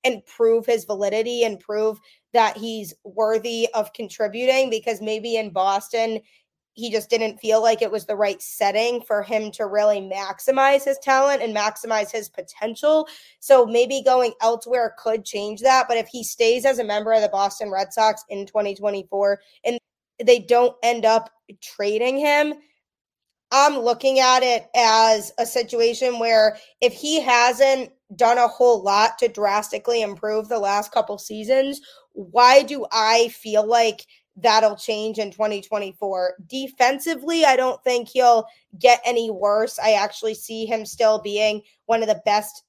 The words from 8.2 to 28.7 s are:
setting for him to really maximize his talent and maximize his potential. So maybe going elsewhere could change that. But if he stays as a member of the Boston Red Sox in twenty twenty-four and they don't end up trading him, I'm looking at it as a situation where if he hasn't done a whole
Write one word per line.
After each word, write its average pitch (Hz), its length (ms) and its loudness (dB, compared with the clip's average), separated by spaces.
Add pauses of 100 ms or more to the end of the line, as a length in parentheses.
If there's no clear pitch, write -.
setting 226 640 -2
for 208 220 -4
him 214 280 -4
to 214 140 -6
really 208 340 0
maximize 262 840 0
his 277 160 -4
talent 269 420 2
and 220 140 -6
maximize 214 560 -4
his 220 180 -10
potential. 285 760 -2 (320)
So 254 260 6
maybe 240 400 0
going 254 360 2
elsewhere 233 580 -2
could 220 260 -4
change 208 360 -8
that. 262 260 4
But 233 100 0
if 220 100 -2
he - 160 -12
stays 233 420 0
as 262 120 2
a 240 60 -4
member 208 300 -2
of 214 100 4
the 208 60 0
Boston 202 420 -2
Red 190 200 -4
Sox 220 380 0
in 202 160 -8
twenty 202 300 -4
twenty-four 202 640 -2 (260)
and 240 140 -2 (440)
they 247 140 6
don't 240 460 2
end 233 220 0
up 220 260 2 (300)
trading 220 560 -4
him, 294 360 2 (1000)
I'm 277 280 4
looking 240 400 0
at 254 240 4
it 240 320 0
as 220 640 4
a 233 60 0
situation 240 720 -2
where 220 380 2 (240)
if 240 120 2
he 302 280 -2
hasn't 254 680 2 (240)
done 233 220 4
a 240 100 4
whole 240 360 2